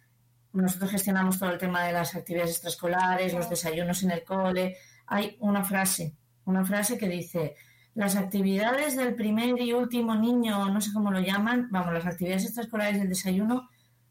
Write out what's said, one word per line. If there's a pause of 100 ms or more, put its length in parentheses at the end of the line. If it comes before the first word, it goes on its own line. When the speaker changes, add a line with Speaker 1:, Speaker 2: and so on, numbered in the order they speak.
(520)
Speaker 1:
Nosotros
gestionamos
todo
el
tema
de
las
actividades
extraescolares,
los
Speaker 2:
Claro.
Speaker 1:
desayunos
en
el
cole. (300)
Hay
una
frase, (280)
una
frase
que
dice, (400)
"Las
actividades
del
primer
y
último
niño",
no
sé
cómo
lo
llaman,
vamos,
las
actividades
extraescolares
y
el
desayuno, (420)